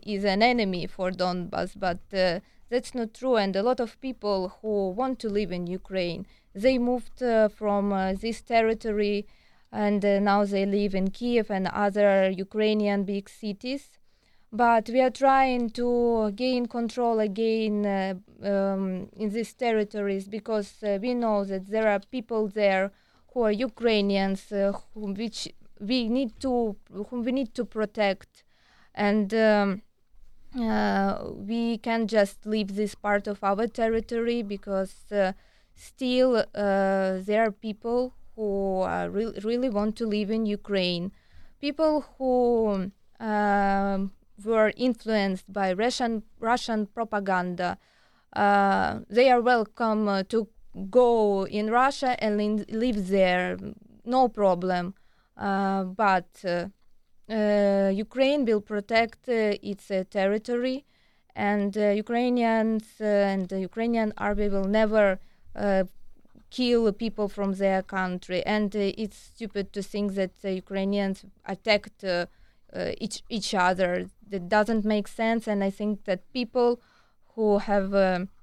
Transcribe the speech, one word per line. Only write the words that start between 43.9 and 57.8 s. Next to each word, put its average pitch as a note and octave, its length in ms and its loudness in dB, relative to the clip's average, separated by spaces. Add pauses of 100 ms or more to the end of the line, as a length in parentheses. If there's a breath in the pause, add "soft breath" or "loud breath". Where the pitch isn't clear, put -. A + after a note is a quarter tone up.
were A3 360 4
influenced G#3+ 760 0
by F#3+ 220 0
Russian, A#3 480 -2 (160)
Russian A3+ 480 -2
propaganda, F#3 880 -2 (560 soft breath)
uh, G3 680 2 (100)
they B3 200 6
are A#3+ 120 6
welcome, A3 640 0
uh, G3 220 0
to A3 180 0 (400)
go A3 560 4
in G#3 240 -4
Russia B3+ 560 2
and G#3 140 0
lin-, G#3 320 0
live A3 380 -2
there, F3+ 500 2 (480)
no B3+ 240 4
problem. F3+ 640 0 (420)
Uh, G3 480 0
but, F#3+ 600 0
uh, F3 220 -2 (640)
uh, G3+ 600 2